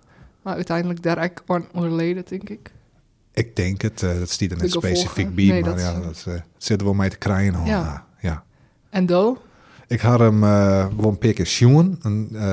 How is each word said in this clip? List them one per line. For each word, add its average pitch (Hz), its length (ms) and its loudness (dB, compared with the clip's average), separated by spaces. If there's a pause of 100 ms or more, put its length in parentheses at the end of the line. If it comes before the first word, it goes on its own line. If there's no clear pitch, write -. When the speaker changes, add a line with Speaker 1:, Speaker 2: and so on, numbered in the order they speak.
(420)
Speaker 1:
Maar 190 140 -8
uiteindelijk 175 480 -4
daar 170 140 0
eigenlijk 175 340 -6
aan 170 220 -2
overleden, 170 540 -2
denk 196 220 -12
ik. - 220 -18 (600)
Speaker 2:
Ik - 240 -4
denk 95 260 -2
het, 107 220 -4
eh, 87 160 -2
dat 87 100 -6
stiet 92 220 -4
er 87 60 -6
Speaker 1:
De 87 60 -4
Speaker 2:
net 180 100 -2
Speaker 1:
gevolgen. 170 260 -2
Speaker 2:
specifiek 98 360 -4
bij, 98 100 4
Speaker 1:
Nee, 92 160 4
Speaker 2:
maar 87 80 -2
Speaker 1:
dat 90 120 -2
Speaker 2:
ja, 90 100 -2 (180)
Speaker 1:
is - 140 -14
Speaker 2:
dat, 87 100 -8
eh, 85 80 -8 (160)
zit 101 220 -2
er 98 60 -4
wel 98 80 2
mee 98 160 0
te - 80 -8
krijgen, 98 360 0
hoor. 85 140 -2
Speaker 1:
Ja. 214 160 0
Speaker 2:
Ja, 73 220 -8 (140)
ja. 80 240 -6 (460)
Speaker 1:
En 185 160 0
Do? 196 360 2 (460)
Speaker 2:
Ik 120 140 -2
had 120 180 4
hem, 107 240 6
eh, 98 440 4 (100)
wel 107 120 2
een 101 80 0
paar 110 160 2
keer 90 120 -2
sjoen. 151 560 4
Een, 107 320 -2
eh, 107 60 -10 (140)